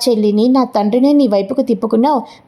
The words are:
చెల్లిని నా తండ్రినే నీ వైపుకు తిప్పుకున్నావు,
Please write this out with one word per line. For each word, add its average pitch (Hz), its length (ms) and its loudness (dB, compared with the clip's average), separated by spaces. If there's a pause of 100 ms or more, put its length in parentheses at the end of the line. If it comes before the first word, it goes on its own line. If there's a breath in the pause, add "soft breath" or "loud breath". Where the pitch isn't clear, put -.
చెల్లిని 214 400 0
నా 262 160 2
తండ్రినే 240 480 0
నీ 285 140 4
వైపుకు 196 360 -2
తిప్పుకున్నావు, 226 600 -2 (260 loud breath)